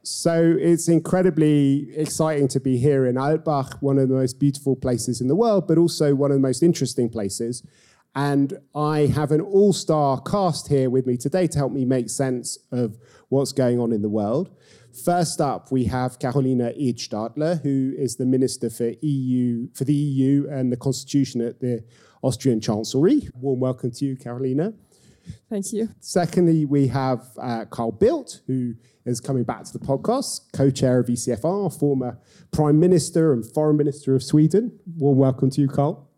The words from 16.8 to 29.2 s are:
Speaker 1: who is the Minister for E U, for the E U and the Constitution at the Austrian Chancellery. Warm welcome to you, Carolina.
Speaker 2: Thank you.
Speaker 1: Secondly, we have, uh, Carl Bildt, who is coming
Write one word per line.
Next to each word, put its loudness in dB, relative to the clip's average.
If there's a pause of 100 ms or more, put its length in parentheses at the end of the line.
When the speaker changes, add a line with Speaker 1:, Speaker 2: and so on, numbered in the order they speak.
Speaker 1:
who -2
is -6
the -4
Minister 0
for -4
E -8
U, -2
for -4
the 2
E 0
U 2
and -2
the -2
Constitution -2
at -6
the -4 (360)
Austrian 0
Chancellery. 0
Warm -2
welcome -2
to -6
you, -6
Carolina. -4 (760)
Speaker 2:
Thank -6
you. -4 (120)
Speaker 1:
Secondly, 2
we 2
have, -2
uh, -6
Carl -4
Bildt, 0
who -4 (320)
is -4
coming -2